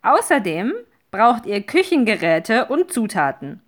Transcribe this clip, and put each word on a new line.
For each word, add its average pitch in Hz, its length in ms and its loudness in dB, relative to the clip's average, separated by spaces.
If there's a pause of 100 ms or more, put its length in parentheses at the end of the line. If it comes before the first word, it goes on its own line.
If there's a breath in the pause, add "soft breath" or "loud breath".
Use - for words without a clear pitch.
Außerdem 233 720 0 (380)
braucht 233 340 2
ihr 202 160 -4
Küchengeräte 226 1040 0
und 302 260 -2
Zutaten. 147 760 -4